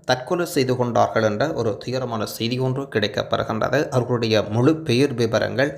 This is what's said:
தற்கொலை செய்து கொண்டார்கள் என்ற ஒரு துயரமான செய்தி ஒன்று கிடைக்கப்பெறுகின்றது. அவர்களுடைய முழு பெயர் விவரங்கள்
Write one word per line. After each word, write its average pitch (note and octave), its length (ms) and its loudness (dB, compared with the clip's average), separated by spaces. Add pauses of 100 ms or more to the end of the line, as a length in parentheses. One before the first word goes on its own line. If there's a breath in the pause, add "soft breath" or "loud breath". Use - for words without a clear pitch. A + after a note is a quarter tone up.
தற்கொலை - 420 0
செய்து B2+ 300 0
கொண்டார்கள் A2+ 460 2
என்ற A2 300 2
ஒரு A2 260 -2
துயரமான A#2+ 480 -6
செய்தி A#2 320 -4
ஒன்று C3 240 -2
கிடைக்கப்பெறுகின்றது. A2 1040 -2
அவர்களுடைய A#2 540 2
முழு A#2+ 340 2
பெயர் C3+ 380 2
விவரங்கள் A2+ 640 0